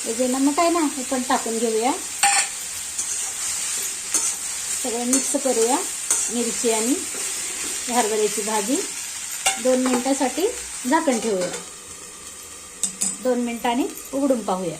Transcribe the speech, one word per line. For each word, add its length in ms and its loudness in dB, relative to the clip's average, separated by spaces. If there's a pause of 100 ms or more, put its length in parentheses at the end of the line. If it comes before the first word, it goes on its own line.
हे 100 -2
जे 120 2
नमक 320 4
आहे 120 8
ना, 100 4
हे 220 2
पण 260 0
टाकून 300 2
घेऊया. 340 4 (3000)
सगळं 240 -2
मिक्स 300 2
करूया, 400 4 (580)
मिरची 380 0
आणि 220 2 (960)
हरभऱ्याची 500 2
भाजी. 340 0 (840)
दोन 240 4
मिनिटासाठी 600 2 (400)
झाकण 340 4
ठेवूया, 300 0 (1700)
दोन 180 4
मिनिटांनी 460 0 (280)
उघडून 280 4
पाहूया. 380 -2